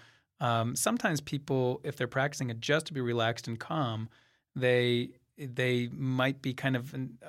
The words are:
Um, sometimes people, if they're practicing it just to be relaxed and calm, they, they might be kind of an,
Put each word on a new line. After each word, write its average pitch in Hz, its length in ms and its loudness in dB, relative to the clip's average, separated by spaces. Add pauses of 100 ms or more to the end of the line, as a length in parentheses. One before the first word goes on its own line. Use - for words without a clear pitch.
(400)
Um, 117 360 2
sometimes 208 460 0
people, 131 640 0
if 139 120 -6
they're 123 120 -2
practicing 135 440 -2
it 113 80 -6
just 151 280 2
to 165 60 -12
be 135 80 -4
relaxed 117 460 0
and 113 120 -4
calm, 113 500 -2 (460)
they, 123 560 4 (260)
they 123 540 0
might 131 500 0
be 131 120 -2
kind 135 220 0
of 123 180 -4
an, 131 240 -8 (120)